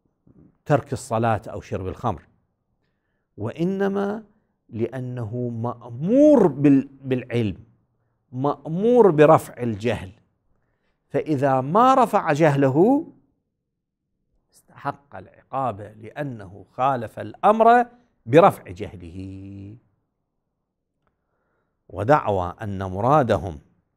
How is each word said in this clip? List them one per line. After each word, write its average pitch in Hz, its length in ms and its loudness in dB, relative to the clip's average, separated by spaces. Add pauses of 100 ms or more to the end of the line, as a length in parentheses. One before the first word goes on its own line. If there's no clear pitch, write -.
(640)
ترك 139 280 0
الصلاة 113 540 -2
أو 98 140 -14
شرب 92 260 -8
الخمر، 92 360 -8 (1120)
وإنما 196 880 -4 (440)
لأنه 123 800 -8
مأمور 127 1000 2
بال-، 139 420 4 (160)
بالعلم، 120 520 -4 (760)
مأمور 180 800 2
برفع 147 520 4
الجهل، 107 500 -6 (960)
فإذا 139 520 -2
ما 220 340 2
رفع 190 380 0
جهله 151 720 2 (1500)
استحق - 640 -14
العقاب 110 640 -8
لأنه 107 920 -14
خالف 127 460 -4
الأمر 220 680 4 (400)
برفع 135 440 4
جهله. 95 1080 -16 (2000)
ودعوى 101 720 -2
أن 98 200 -8
مرادهم، 98 760 -2 (380)